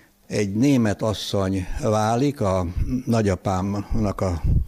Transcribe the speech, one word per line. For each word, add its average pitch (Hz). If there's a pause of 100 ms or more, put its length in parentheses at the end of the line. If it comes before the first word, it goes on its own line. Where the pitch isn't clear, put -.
(260)
Egy 107
német 113
asszony 95 (140)
válik 117
a 92 (400)
nagyapámnak 101
a, 90 (260)